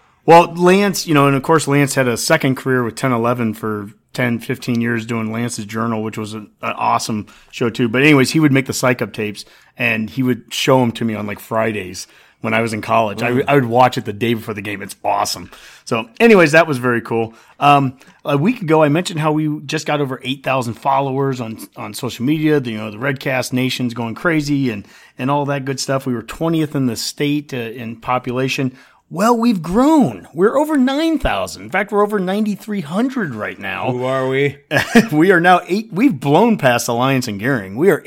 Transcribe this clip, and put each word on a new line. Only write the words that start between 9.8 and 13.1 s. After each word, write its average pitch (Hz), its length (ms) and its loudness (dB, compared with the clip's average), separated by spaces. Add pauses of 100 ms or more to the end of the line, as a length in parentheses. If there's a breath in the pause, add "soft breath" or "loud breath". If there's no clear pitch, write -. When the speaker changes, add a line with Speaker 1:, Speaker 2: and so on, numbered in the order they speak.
Speaker 1:
he 131 140 -4
would 123 280 -2
show 131 300 2
'em 117 120 0
to 120 120 -4
me 110 80 -2
on, 104 140 -8
like, 101 120 -10
Fridays 107 680 -4 (340 soft breath)
when 113 140 -4
I 113 60 2
was 113 120 -2
in 107 80 -6
college. 110 420 0